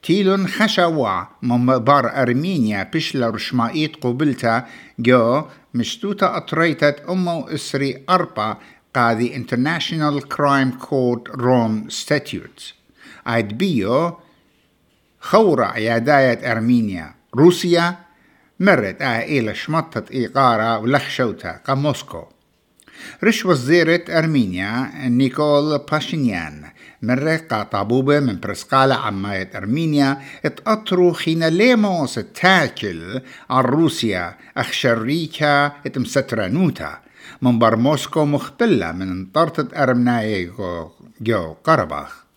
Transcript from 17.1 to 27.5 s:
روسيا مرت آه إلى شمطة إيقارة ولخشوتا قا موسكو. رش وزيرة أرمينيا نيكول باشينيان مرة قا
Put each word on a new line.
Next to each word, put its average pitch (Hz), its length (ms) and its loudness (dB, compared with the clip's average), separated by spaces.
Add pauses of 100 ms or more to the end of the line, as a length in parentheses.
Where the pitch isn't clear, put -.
روسيا 170 640 2 (640)
مرت 135 420 2
آه 120 200 -2
إلى 117 320 -2
شمطة 156 580 -6
إيقارة 117 680 2
ولخشوتا 113 880 -2
قا 135 80 0
موسكو. 135 500 -4 (1000)
رش 214 220 2
وزيرة 165 600 4
أرمينيا 123 840 -2 (180)
نيكول 147 720 2 (140)
باشينيان 98 720 -4 (380)
مرة 135 340 0
قا 113 260 -4